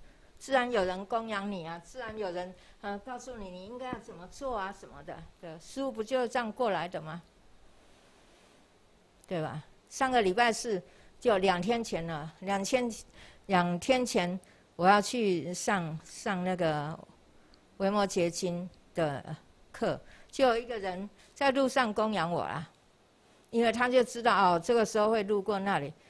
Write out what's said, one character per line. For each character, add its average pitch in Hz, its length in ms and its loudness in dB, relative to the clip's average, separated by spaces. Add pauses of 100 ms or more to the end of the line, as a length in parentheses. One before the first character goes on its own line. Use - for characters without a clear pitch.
(380)
自 - 140 -14
然 247 180 2
有 220 140 2
人 185 220 -4
供 226 240 -4
养 202 200 -4
你 185 160 -6
啊， 170 160 -10
自 - 180 -16
然 220 180 -10
有 202 140 -4
人， 180 220 -6 (280)
呃， 202 180 -6
告 247 180 -10
诉 247 200 -14
你 196 120 -12
你 180 160 -14
应 240 120 -14
该 254 100 -10
要 247 60 -8 (100)
怎 220 100 -18
么 175 160 -18
做 262 280 -6
啊 196 200 -6
什 - 80 -20
么 139 180 -18
的。 160 140 -12 (220)
对， 175 100 -14 (120)
师 - 200 -8
父 269 80 -2
不 220 140 -4
就 247 240 0
这 240 100 -4
样 233 140 -2
过 226 200 0
来 170 180 -2
的 170 120 -8
吗？ 160 200 -10 (2000)
对 175 160 -4
吧？ 151 220 -6 (260)
上 262 220 0
个 247 100 6
礼 185 120 4
拜 233 180 4
四， 214 300 -2 (400)
就 226 160 4
两 185 240 4
天 233 200 0
前 175 240 -4
了， 160 360 -8
两 196 200 -2
千， 240 320 0 (520)
两 175 340 2
天 254 260 2
前 180 320 0 (400)
我 175 100 4
要 208 140 8
去 185 520 0
上， 170 500 -2
上 185 400 -6
那 185 120 0
个 156 420 -2 (800)
维 196 120 0
摩 202 180 2
诘 175 220 2
经 175 380 -4 (280)
的 147 280 -2 (480)
课， 180 280 -2 (300)
就 269 180 4
有 233 100 4
一 240 80 -4
个 226 140 -8
人 190 280 -6 (280)
在 277 160 4
路 269 160 4
上 247 260 2
供 220 180 2
养 175 200 0
我 160 100 0
啦， 104 260 -6 (840)
因 233 120 2
为 226 80 4
他 240 160 2
就 247 160 6
知 233 200 -8
道， 226 120 6
哦， 180 240 6
这 240 140 2
个 233 100 6
时 202 140 0
候 214 140 4
会 220 120 2
路 202 180 0
过 196 180 0
那 196 180 0
里， 143 160 -4 (160)